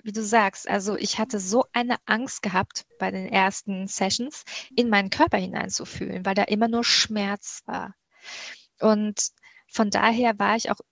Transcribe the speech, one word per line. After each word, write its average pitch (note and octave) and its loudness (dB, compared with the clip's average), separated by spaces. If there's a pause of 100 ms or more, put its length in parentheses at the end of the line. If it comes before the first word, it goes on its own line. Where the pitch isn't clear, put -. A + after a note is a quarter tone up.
wie G#3+ -8
du G#3+ -4
sagst, G#3 2
also G3+ -2
ich - -4
hatte A3 -2
so G3 2
eine A#3+ 0 (100)
Angst A3 -2
gehabt F#3 -2 (140)
bei F#3+ -2
den F#3+ -6
ersten F#3+ 0
Sessions, - -4 (300)
in A#3+ 2
meinen G3+ 4
Körper D#4 4
hineinzufühlen, F#3 -6
weil G3 0
da G3+ 4
immer G#3+ 2
nur A#3 0
Schmerz - -2
war. - -8 (840)
Und G#3+ 2 (440)
von G#3 2
daher A3+ 4
war G3+ 4
ich - -2
auch - -4 (100)